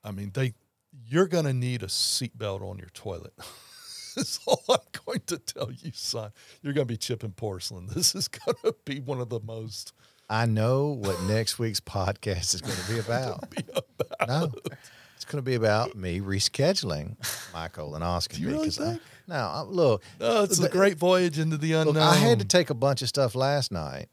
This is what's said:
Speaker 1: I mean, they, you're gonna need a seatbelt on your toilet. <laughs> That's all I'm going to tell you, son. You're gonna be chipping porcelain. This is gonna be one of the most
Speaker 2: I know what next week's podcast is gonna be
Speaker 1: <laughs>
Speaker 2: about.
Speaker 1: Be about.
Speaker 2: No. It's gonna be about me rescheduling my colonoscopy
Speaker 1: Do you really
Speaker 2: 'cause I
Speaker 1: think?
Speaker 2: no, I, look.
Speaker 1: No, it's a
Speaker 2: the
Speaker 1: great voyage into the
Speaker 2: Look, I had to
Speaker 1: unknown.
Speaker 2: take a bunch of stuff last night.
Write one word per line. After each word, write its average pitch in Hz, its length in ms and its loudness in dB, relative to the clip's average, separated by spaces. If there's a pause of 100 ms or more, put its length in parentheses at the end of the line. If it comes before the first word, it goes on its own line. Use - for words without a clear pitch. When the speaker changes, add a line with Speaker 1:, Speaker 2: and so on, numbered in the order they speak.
Speaker 1:
I 107 80 -8
mean, 101 220 -6
they, 131 200 0 (540)
you're 165 200 4
gonna 156 260 0
need 123 300 -2
a 95 40 -8
seatbelt 104 720 -2
on 95 160 -10
your 87 160 -16
toilet. 87 440 -10
<laughs> - 800 -16
That's - 320 -4
all 254 220 4
I'm 254 80 6 (280)
going - 220 -4
to - 100 -4
tell - 340 -8
you, 123 220 -12
son. 107 380 -6 (300)
You're 143 120 -4
gonna 139 120 2
be 117 120 -4
chipping 113 340 -4
porcelain. 92 560 -8
This 170 280 0
is 196 140 -4
gonna - 440 -2 (120)
be 143 140 -6
one 131 200 -4
of 120 100 -6
the 117 120 -4
most 110 520 -10 (360)
Speaker 2:
I 110 180 2
know 117 400 4
what 98 360 -2
next 107 360 0
week's 113 220 -2
podcast 92 760 -2
is 90 60 -8
gonna - 140 -4 (140)
be 113 100 0
Speaker 1:
<laughs> 107 60 -4
Speaker 2:
about. 120 440 -4
Speaker 1:
Be - 200 -6
about. - 580 -4
Speaker 2:
No. 147 240 0 (640)
It's - 100 -14
gonna 147 180 -6
be 127 120 0
about 110 400 4
me 92 260 -2
rescheduling 98 960 0 (380)
my 82 140 -6
colonoscopy 80 680 -4
Speaker 1:
Do - 60 -6
you 190 80 -2
really 302 180 0
Speaker 2:
'cause - 120 -4
I 320 120 -2
Speaker 1:
think? 339 100 -6 (260)
Speaker 2:
no, 170 80 -8
I, 110 260 -2
look. 147 400 4 (180)
Speaker 1:
No, 208 240 4
it's 185 160 2
a - 40 4
Speaker 2:
the 160 60 4
Speaker 1:
great 190 280 2
voyage 180 400 4
into 160 200 0
the 160 260 0
Speaker 2:
Look, 156 140 4
I 165 180 8
had 196 100 6
to 233 80 6
Speaker 1:
unknown. 208 140 0
Speaker 2:
take 180 220 6
a 151 60 0
bunch 131 260 2
of 123 80 -2
stuff 127 260 2
last 135 360 0
night. 78 420 -4